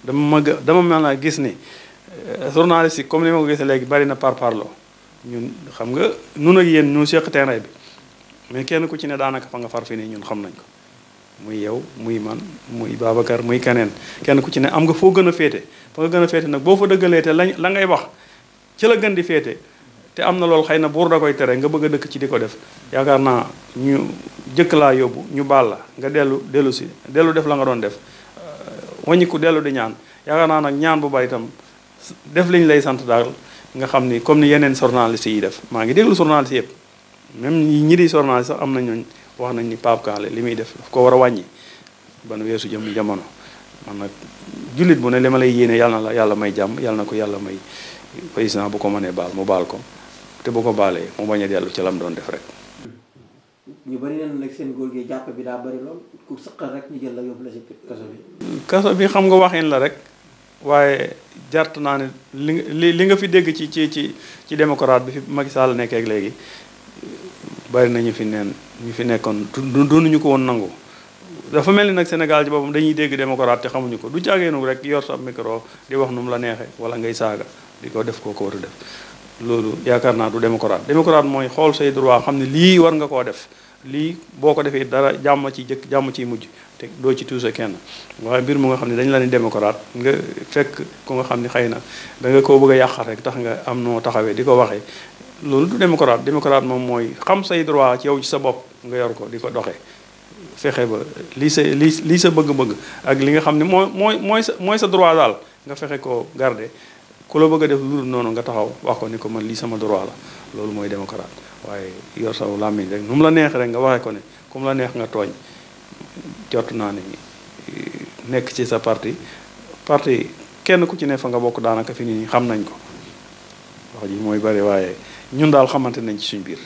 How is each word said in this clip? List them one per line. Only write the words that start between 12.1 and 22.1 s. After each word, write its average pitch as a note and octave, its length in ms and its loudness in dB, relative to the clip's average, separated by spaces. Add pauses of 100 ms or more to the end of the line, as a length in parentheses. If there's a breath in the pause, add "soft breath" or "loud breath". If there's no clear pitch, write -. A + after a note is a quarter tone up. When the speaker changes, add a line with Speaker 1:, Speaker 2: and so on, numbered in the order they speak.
Speaker 1:
man, A2 180 -8 (320)
muy A#2 280 -8
Babacar, A#2 440 0
muy A#2+ 180 0
keneen. A#2+ 300 2 (320 loud breath)
Kenn C#3 200 4
ku C#3 100 -6
ci C#3 80 0
ne C3+ 80 4
am D#3 160 2
nga D#3+ 100 4
foo F#3+ 180 6
gën F3+ 160 4
a E3+ 40 4
féete. D3 320 -2 (300 loud breath)
Fa D#3 80 -6
nga E3 80 0
gën F3 140 4
a E3+ 40 4
féete E3 200 0
nag C#3+ 140 -2
boo F3+ 140 6
fa G3 100 2
dëggalee F3+ 360 4
te D#3+ 100 0
lañ, F3+ 260 2
la F3 120 -2
ngay G3 160 2
wax F3 160 2 (760 soft breath)
ci G#3+ 80 0
la A3+ 120 6
gën G3+ 180 0
di F3 80 0
féete. D3 340 -2 (560 soft breath)
Te - 80 -6
am F3+ 160 2
na F3 80 0
loolu D#3+ 220 4
xëy D#3+ 100 2
na D#3 120 2
buur E3 200 2
da D#3+ 80 4
koy D3 180 2
tere B2 220 2
nga C#3+ 100 0
bëgg D3+ 180 0
a D3 100 2
dëkk - 160 -6